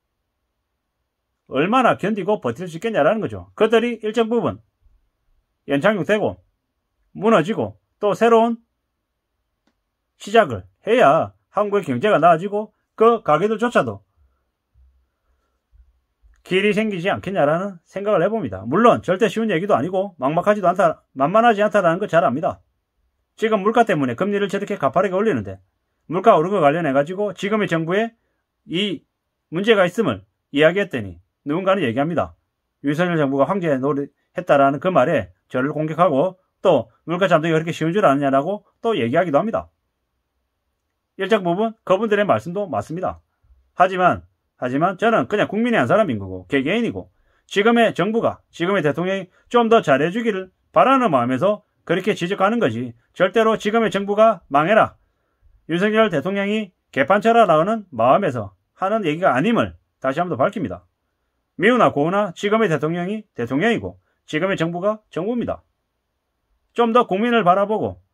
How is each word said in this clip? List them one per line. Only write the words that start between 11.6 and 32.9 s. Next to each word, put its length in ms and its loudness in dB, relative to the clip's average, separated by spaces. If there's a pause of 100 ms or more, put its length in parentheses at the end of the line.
경제가 360 0
나아지고 540 2 (220)
그 280 2
가게들조차도 800 -2 (2500)
길이 300 0
생기지 360 -4
않겠냐라는 760 -2
생각을 400 -2
해봅니다. 420 -4
물론 360 2
절대 260 0
쉬운 240 -4
얘기도 240 0
아니고 420 -4
막막하지도 520 0
않다, 340 0 (100)
만만하지 500 2
않다라는 360 2
걸 80 -6
잘 160 2
압니다. 380 -2 (720)
지금 260 0
물가 220 2
때문에 320 -2
금리를 320 -4
저렇게 300 -6
가파르게 360 -2
올리는데 460 -4 (460)
물가 320 4
오른 120 0
거 100 -2
관련해가지고 760 0
지금의 340 -2
정부에 460 -2 (520)
이 380 -6 (460)
문제가 360 2
있음을 380 -2 (280)
이야기했더니 680 0 (260)
누군가는 380 -2
얘기합니다. 520 -2 (480)
윤석열 340 -2